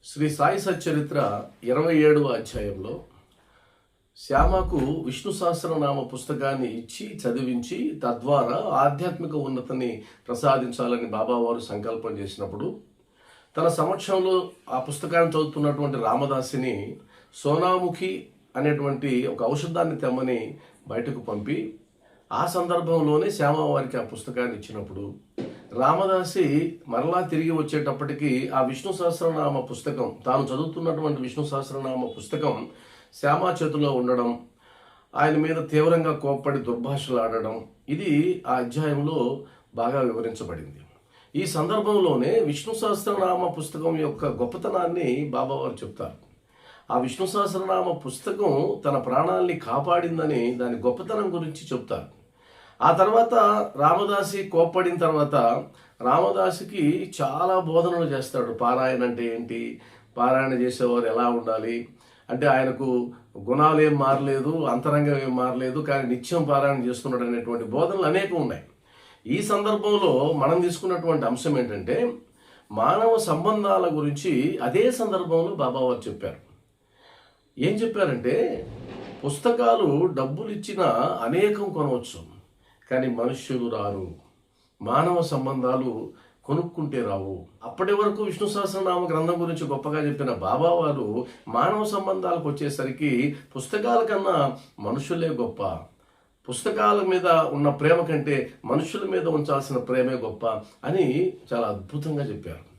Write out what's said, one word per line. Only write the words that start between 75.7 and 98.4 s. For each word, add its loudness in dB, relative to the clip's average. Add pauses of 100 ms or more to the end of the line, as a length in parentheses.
చెప్పారు. -8 (1160)
ఏం 2
చెప్పారంటే, 0 (880)
పుస్తకాలు 4 (300)
డబ్బులు -4
ఇచ్చినా 0 (380)
అనేకం 2 (100)
కొనవచ్చు, -2 (680)
కానీ 0 (100)
మనుష్యులు -2
రారు, -4 (720)
మానవ 2 (120)
సంబంధాలు 0 (540)
కొనుక్కుంటే -2 (120)
రావు. -4 (320)
అప్పటి 0
వరకు 2
విష్ణు -2
సహస్రనామ 0
గ్రంథం 2
గురించి -4
గొప్పగా -2
చెప్పిన -2 (120)
బాబావారు 2 (500)
మానవ 2
సంబంధాలకు -2
వచ్చేసరికి -2 (420)
పుస్తకాల 2 (100)
కన్నా 0 (500)
మనుషులే -2 (100)
గొప్ప, -4 (840)
పుస్తకాల 2 (140)
మీద 2 (300)
ఉన్న 4 (100)
ప్రేమ 4 (100)
కంటే 0 (360)